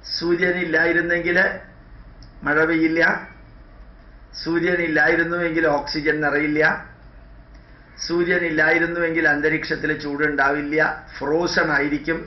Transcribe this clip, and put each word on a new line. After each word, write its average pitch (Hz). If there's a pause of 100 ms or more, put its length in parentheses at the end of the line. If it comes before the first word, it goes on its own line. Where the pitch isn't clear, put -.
(160)
സൂര്യനില്ലായിരുന്നെങ്കിൽ 170 (1080)
മഴ 147 (140)
പെയ്യില്ല, 160 (1400)
സൂര്യനില്ലായിരുന്നുവെങ്കിൽ 165 (120)
ഓക്സിജൻ 151
നിറയില്ല, 151 (1400)
സൂര്യനില്ലായിരുന്നുവെങ്കിൽ 165 (100)
അന്തരീക്ഷത്തിൽ 156 (140)
ചൂടുണ്ടാവില്ല, 147 (380)
ഫ്രോസൺ 160
ആയിരിക്കും. 147